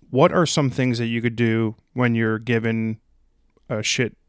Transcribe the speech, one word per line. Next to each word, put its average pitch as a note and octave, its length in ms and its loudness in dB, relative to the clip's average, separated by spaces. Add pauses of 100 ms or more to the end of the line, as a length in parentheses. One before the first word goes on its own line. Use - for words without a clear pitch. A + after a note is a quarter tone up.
(100)
what D#3+ 220 4
are E3 140 2
some C#3+ 240 0
things B2 280 0
that A#2 80 -2
you A#2 140 -2
could A#2 160 -2
do A2+ 380 0 (180)
when B2 220 0
you're A2 240 0
given A2+ 600 -2 (680)
a A2 140 -4
shit - 340 -2 (120)